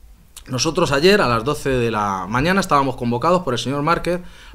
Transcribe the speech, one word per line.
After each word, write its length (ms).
Nosotros 420
ayer 300
a 80
las 160
doce 240
de 240
la 360
mañana 320
estábamos 360
convocados 460
por 120
el 60
señor 220
Márquez 380